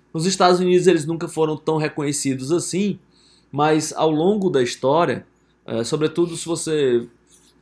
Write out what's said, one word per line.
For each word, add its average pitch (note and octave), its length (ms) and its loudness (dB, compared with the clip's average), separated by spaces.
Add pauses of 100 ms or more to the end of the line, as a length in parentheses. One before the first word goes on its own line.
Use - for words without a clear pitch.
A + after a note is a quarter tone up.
(140)
Nos E3 140 -2
Estados F#3 320 4
Unidos F3+ 260 4
eles E3 200 4
nunca E3 220 -4
foram D#3 300 -2
tão D#3+ 200 -2
reconhecidos C#3+ 720 -4
assim, F3 480 -2 (520)
mas D3+ 420 0
ao D#3+ 180 0
longo F#3 380 2
da C#3 120 2
história, C3 640 0 (400)
é, A#2 180 -4
sobretudo D#3 540 -2
se - 80 -10
você, D3+ 600 0 (540)